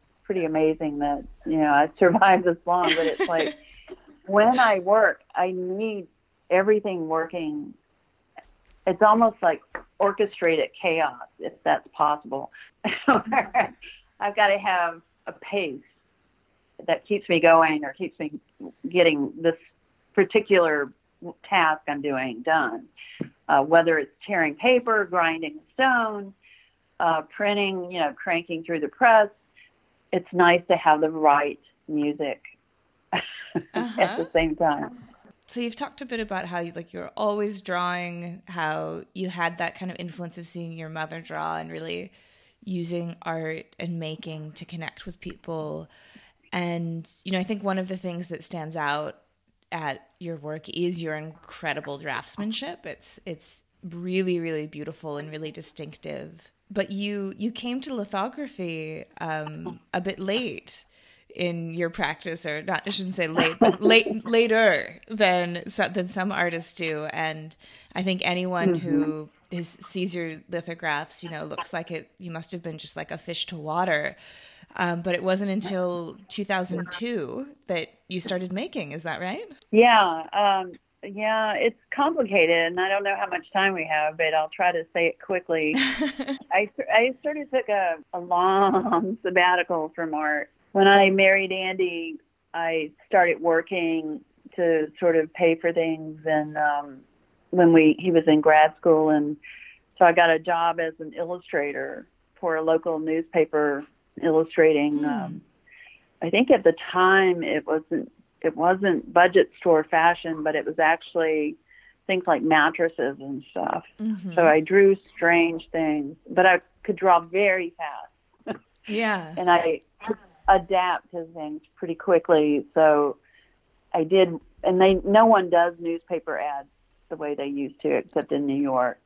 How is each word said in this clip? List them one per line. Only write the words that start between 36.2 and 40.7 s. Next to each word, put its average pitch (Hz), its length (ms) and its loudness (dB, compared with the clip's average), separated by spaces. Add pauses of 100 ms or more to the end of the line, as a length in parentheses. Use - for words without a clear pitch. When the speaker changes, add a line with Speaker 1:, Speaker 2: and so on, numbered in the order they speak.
Speaker 2:
how 175 120 -8
you, 170 160 -6
like, 170 160 -14
you're 180 240 -12
always 208 460 -2
drawing, 175 840 -6
how 160 560 -6 (100)
you 185 160 -6
had 170 300 -4
that 170 180 -6
kind 185 140 -10
of 165 80 -14
influence 175 400 -12
of 170 80 -16
seeing 170 240 -12